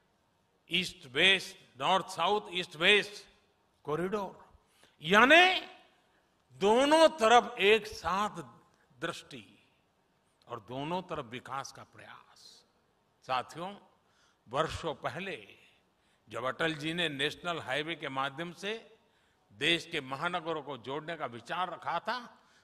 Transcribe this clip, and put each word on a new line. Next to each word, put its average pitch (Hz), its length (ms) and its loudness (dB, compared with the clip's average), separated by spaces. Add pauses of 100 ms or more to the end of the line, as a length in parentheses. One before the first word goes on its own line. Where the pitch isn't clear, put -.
(680)
ईस्ट 170 360 -4
वेस्ट, 170 500 2 (240)
नॉर्थ 170 280 0
साउथ, 196 340 0 (100)
ईस्ट 175 240 -8
वेस्ट 185 480 2 (600)
कॉरिडोर, 185 600 -6 (580)
यानी 311 580 8 (920)
दोनों 269 540 6
तरफ 226 500 4
एक 214 280 4
साथ 175 560 -4 (560)
दृष्टि 143 460 -10 (1040)
और 120 120 -12
दोनों 143 420 -6
तरफ 160 240 -10
विकास 127 460 -12
का 117 120 -20
प्रयास। 107 580 -20 (840)
साथियों, 143 480 -6 (760)
वर्षों 147 480 -4
पहले 156 400 -10 (920)
जब 117 180 -8
अटल 160 280 -2
जी 156 200 -6
ने 175 160 -2
नेशनल 147 500 -4
हाईवे 147 360 -4
के 143 140 -10
माध्यम 135 440 -6
से 202 200 -8 (800)
देश 156 400 -2
के 156 100 -6
महानगरों 156 600 -6
को 135 160 -12
जोड़ने 151 380 -10
का 151 100 -10
विचार 165 460 -8
रखा 156 280 -6
था, 226 180 -6 (460)